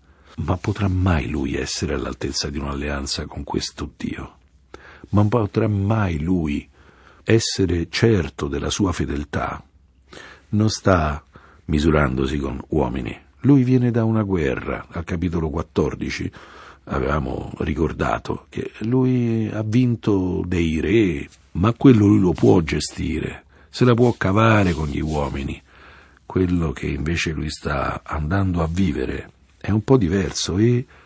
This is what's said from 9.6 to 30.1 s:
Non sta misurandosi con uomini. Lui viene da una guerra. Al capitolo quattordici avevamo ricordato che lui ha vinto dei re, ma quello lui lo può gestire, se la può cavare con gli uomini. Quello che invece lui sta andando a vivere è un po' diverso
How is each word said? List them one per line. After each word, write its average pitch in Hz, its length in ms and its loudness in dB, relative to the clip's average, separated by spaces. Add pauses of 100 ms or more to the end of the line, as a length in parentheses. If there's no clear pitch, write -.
Non 107 200 2
sta 85 540 0 (400)
misurandosi 73 720 2
con 67 300 -6
uomini. 64 500 -2 (220)
Lui 131 240 4
viene 123 260 2
da 113 140 0
una 110 180 2
guerra. 85 680 -2
Al 87 120 -8
capitolo 85 480 -2
quattordici 71 800 -4 (540)
avevamo 67 760 -4
ricordato 76 920 -4
che - 300 -10
lui 120 720 0
ha 107 100 -4
vinto 107 840 2
dei 85 340 0
re, 82 480 2 (240)
ma 101 200 2
quello 113 340 8
lui 104 140 6
lo 90 120 4
può 101 280 4
gestire, - 840 -4 (240)
se - 160 0
la 123 100 6
può 120 180 4
cavare 104 600 2
con 76 120 -4
gli 71 140 -4
uomini. 71 600 -4 (640)
Quello 87 480 0
che - 140 -8
invece 76 460 -4
lui 76 180 -6
sta 69 540 -6
andando 85 580 -2
a 80 80 0
vivere 73 640 -2 (240)
è - 140 -6
un 107 120 2
po' 135 140 4
diverso 92 640 0